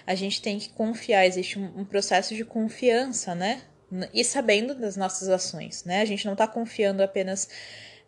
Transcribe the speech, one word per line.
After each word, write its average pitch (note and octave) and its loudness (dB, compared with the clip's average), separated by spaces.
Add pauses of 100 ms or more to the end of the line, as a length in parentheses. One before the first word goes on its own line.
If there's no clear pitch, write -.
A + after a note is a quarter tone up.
a F#3 0
gente G3 -2
tem G#3 -2
que - -10
confiar, A3 4
existe F#3 -2
um, F#3 -6
um G3+ -6
processo G3 0
de A3+ -6
confiança, A3+ 0
né? G3+ 0 (320)
N-, F#3 -6
e A#3+ 4
sabendo A#3 2
das G#3+ -4
nossas F#3+ -4
ações, - -2
né? F3+ 0
A G#3+ 2
gente G3+ -4
não G3+ -2
tá A3 4
confiando G#3+ 0
apenas G3 0 (600)